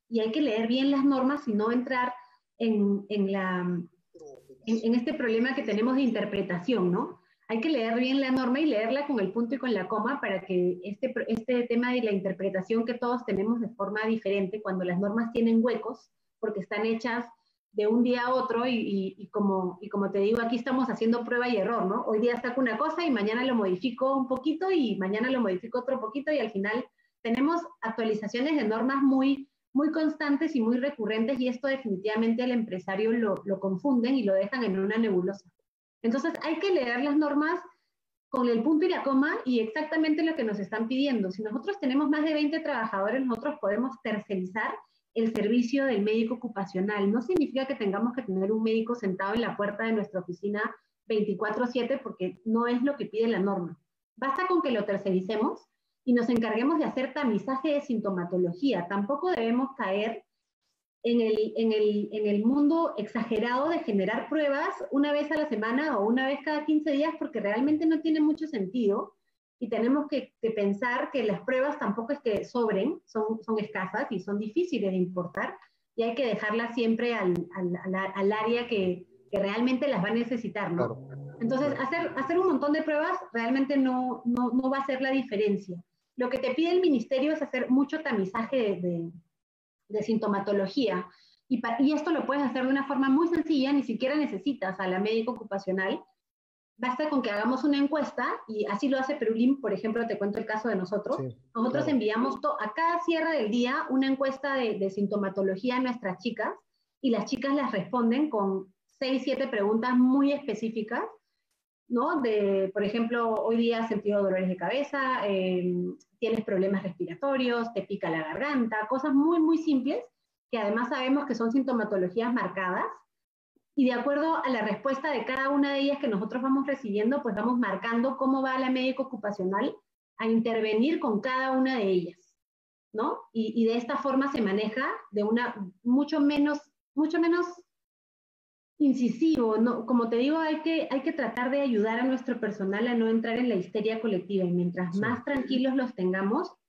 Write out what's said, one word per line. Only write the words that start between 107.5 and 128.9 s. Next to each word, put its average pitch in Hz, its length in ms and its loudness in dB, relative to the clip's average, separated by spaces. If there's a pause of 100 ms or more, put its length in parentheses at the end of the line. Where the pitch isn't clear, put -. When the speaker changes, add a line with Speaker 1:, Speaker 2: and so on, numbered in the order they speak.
Speaker 1:
las 285 180 0
responden 233 560 0
con 196 460 -2 (120)
seis, 262 380 -2
siete 262 240 -2
preguntas 226 480 0
muy 262 360 6
específicas, 226 720 -4 (840)
¿no? 285 340 0
De, 202 520 2
por 202 100 0
ejemplo, 226 520 0
hoy 226 220 0
día 233 260 2
has 226 60 -4
sentido 202 340 0
dolores 185 260 0
de 185 80 -2
cabeza, 254 720 -2
eh, 185 480 0 (420)
tienes 226 260 0
problemas 190 380 0
respiratorios, 233 920 -2
te 190 100 -4
pica 190 260 -4
la 160 140 -2
garganta, 226 680 -2
cosas 269 240 0
muy, 320 260 6
muy 320 200 4
simples, 302 440 0 (480)
que 240 60 -2
además 220 320 0
sabemos 269 380 0
que 240 80 -2
son 226 160 0
sintomatologías 226 800 0
marcadas, 190 520 -2 (880)
y 277 100 4
de 247 80 4
acuerdo 285 420 0 (100)
a 262 60 0
la 233 100 0
respuesta 262 480 -2
de 262 160 -2
cada 269 240 -2
una 285 240 2
de 277 60 0
ellas 277 180 2
que 277 100 -4
nosotros 214 360 -2
vamos 269 240 2
recibiendo, 240 560 0
pues 220 100 -2
vamos 233 240 0
marcando 233 600 0
cómo 262 260 2
va 262 160 0
la 254 100 0
médico 254 320 0